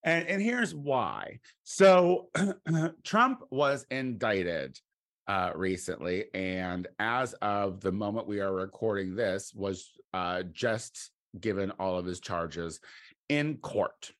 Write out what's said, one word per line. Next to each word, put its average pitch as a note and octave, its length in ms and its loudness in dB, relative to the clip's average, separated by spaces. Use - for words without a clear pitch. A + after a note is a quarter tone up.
And, E3+ 240 2
and G3 120 0
here's A#3 320 0
why. B2 680 -2
So F3+ 640 8
<clears throat> D#3+ 380 0
Trump B3 360 2
was C#3 400 2
indicted, G2 880 -2
uh, F#2 300 0
recently, F2+ 760 -2
and F#2 540 -4
as A#2+ 320 0
of G2+ 380 0
the F#2+ 100 0
moment G#2 380 -4
we G2+ 100 -2
are G2 160 -2
recording F#2+ 640 -2
this, G2+ 360 -2
was, F#2+ 380 -6
uh, F#2 400 -2
just - 580 -4
given G2 320 -2
all F#2 260 -2
of F2+ 80 -4
his F2+ 140 -6
charges E2+ 580 -6
in D3 280 0
court. - 640 -4